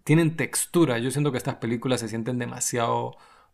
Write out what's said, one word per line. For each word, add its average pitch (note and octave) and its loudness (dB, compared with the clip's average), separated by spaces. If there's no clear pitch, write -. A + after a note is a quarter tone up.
tienen D#3+ 4
textura. C#3 0
Yo B2 -2
siento C#3+ 0
que B2+ 0
estas C3 -4
películas A#2+ -2
se A#2 -4
sienten A2+ -4
demasiado A#2+ -2